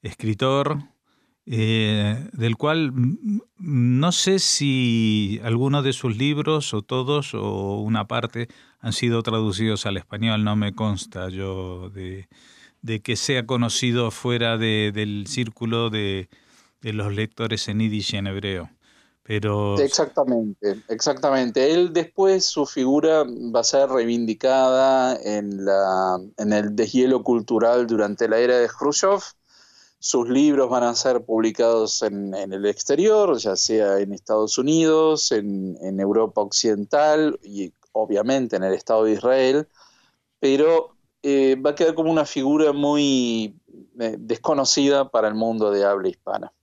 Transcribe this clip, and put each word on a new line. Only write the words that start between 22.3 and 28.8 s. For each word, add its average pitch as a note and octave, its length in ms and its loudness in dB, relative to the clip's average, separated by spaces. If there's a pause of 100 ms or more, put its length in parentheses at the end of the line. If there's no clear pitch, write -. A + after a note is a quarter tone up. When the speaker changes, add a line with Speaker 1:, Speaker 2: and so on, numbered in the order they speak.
Speaker 2:
su D3 200 -2
figura D3 580 2
va A#2+ 360 -2
a A2+ 40 -2
ser C3+ 240 4
reivindicada C3 1300 2
en G2+ 420 -4
la, F#2+ 540 2 (200)
en G#2+ 140 0
el G#2 240 0
deshielo B2+ 460 2
cultural A#2 640 2
durante G#2+ 420 0
la A2+ 100 2
era B2 200 4
de A#2+ 100 4
Khrushchev. F#3 520 0 (800)